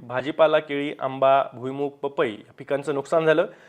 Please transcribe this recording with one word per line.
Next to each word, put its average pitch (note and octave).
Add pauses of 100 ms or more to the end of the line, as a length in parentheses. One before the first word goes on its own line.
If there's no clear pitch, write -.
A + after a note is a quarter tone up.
भाजीपाला, C#3+
केळी, C#3+
आंबा, C3+ (100)
भुईमूग, C3+
पपई C#3
या -
पिकांचं C#3+
नुकसान D#3+
झालं. D#3+ (220)